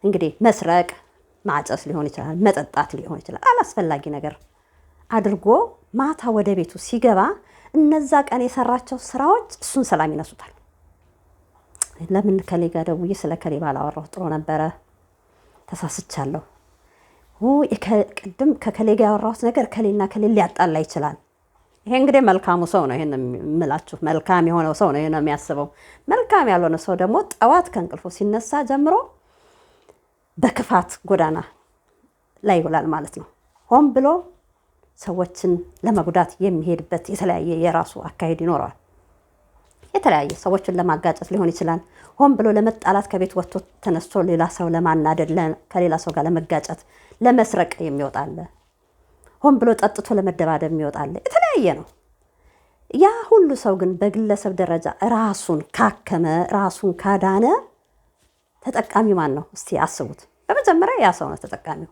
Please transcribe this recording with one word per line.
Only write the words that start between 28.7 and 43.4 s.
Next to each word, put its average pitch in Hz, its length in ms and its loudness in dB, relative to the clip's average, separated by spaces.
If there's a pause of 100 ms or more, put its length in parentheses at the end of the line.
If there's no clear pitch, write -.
በክፋት 214 540 0 (120)
ጎዳና 160 340 0 (1040)
ላይ 202 140 2
ይውላል 160 320 0
ማለት 151 280 -6
ነው። 139 100 -16 (440)
ሆን 277 200 6
ብሎ 262 160 2 (920)
ሰዎችን 180 540 -4 (300)
ለመጉዳት 180 580 0
የሚሄድበት 170 640 -2
የተለያየ 175 520 -4
የራሱ 165 340 0 (120)
አካሄድ 160 360 -4
ይኖረዋል። 160 340 -2 (1200)
የተለያየ 170 420 2
ሰዎችን 185 400 -2
ለማጋጨት 170 540 0
ሊሆን 185 180 0
ይችላል። 165 320 -2 (380)
ሆን 277 160 6
ብሎ 220 180 2
ለመጣላት 214 560 0
ከቤት 185 260 -4
ወጥቶ 180 180 -4 (280)